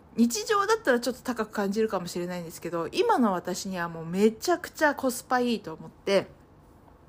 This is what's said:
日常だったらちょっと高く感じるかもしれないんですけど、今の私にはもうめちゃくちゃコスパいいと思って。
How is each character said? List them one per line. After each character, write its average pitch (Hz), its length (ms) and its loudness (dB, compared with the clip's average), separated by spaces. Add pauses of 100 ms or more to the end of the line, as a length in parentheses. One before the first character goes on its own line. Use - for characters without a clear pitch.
(160)
日 240 300 2
常 403 200 2
だ 440 100 4
っ - 40 2
た 302 120 0
ら 240 80 4
ち 240 80 -4
ょ 247 60 -2
っ - 20 -10
と - 60 -20
高 233 240 -4
く 214 60 -16
感 202 200 -2
じ 208 80 -2
る 220 80 2
か 202 120 -2
も 175 80 -8
し 180 100 -6
れ 175 80 -4
な 180 120 -6
い 180 40 -8
ん 170 40 -10
で 165 60 -12
す - 80 -14
け 165 120 -8
ど、 165 160 -4
今 415 320 2
の 220 140 4
私 180 340 -4
に 185 100 -6
は 170 100 -4
も 165 140 -10
う 160 40 -10
め 190 260 4
ち 220 200 -2
ゃ 339 60 2
く - 120 -8
ち - 140 -6
ゃ 285 120 4
コ 262 160 -2
ス - 120 -8
パ 254 160 2
い 240 160 0
い 196 40 -2
と 160 140 -12
思 160 140 -14
っ - 40 -16
て。 - 360 2 (800)